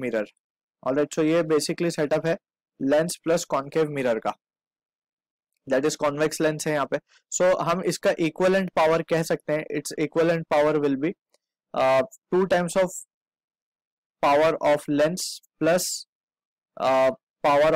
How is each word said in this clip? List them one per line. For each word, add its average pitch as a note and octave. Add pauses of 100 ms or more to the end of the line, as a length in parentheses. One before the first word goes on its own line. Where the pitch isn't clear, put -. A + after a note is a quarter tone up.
mirror। A2 (640)
Alright, D3
so E3
ये E3 (100)
basically E3
सेटअप D#3
है E3 (440)
लेंस D3
प्लस E3 (100)
कॉन्केव D3
मिरर B2
का, G2+ (1400)
that C3+
is D3+
convex D3+
lens D#3
है D#3
यहाँ C#3+
पे। D3 (340)
So F3+ (140)
हम F3 (100)
इसका F#3+
इक्विवेलेंट F#3
पावर E3
कह E3
सकते D#3
हैं, D#3 (140)
its - (140)
equivalent E3
power D3+
will C#3 (100)
be, G3 (600)
uh, C3 (320)
two F#3
times F3
of F#3 (1300)
power D3+ (220)
of D3
lens D3+ (180)
plus, E3+ (880)
uh, C3 (320)
power D3